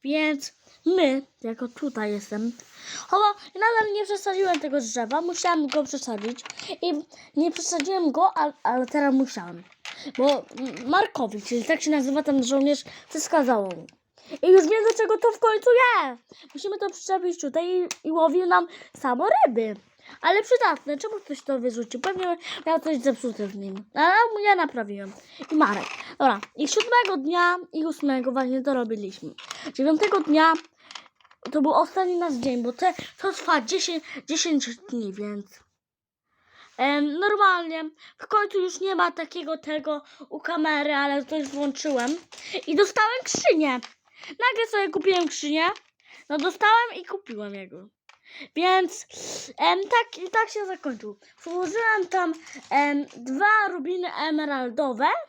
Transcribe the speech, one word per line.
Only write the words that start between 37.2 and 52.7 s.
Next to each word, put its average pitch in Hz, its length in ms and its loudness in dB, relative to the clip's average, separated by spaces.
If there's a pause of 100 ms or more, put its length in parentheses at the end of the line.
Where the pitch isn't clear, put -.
W - 80 -18
końcu 415 320 0
już 359 220 -2
nie 381 140 -2
ma 339 160 2
takiego 320 480 -8
tego 302 440 -6 (260)
u 302 120 -12
kamery, 302 540 0
ale 285 300 0
to 311 140 -6
już 277 100 -4
włączyłem. 277 680 -2 (500)
I 311 100 0
dostałem 440 500 2
skrzynię. 302 540 2 (480)
Nagle 453 420 0
sobie 392 200 0
kupiłem 359 360 2
skrzynię. 311 440 -2 (580)
No 294 100 -4
dostałem 427 580 2
i 359 80 -12
kupiłem 208 500 -10
jego. 190 340 -16 (680)
Więc, 370 500 2 (520)
em, 339 240 2
tak, 453 440 -2
i 359 40 -10
tak 453 180 0
się 415 180 -6
zakończył. 247 520 -10 (240)
Włożyłem 370 680 -2
tam, 349 240 0 (360)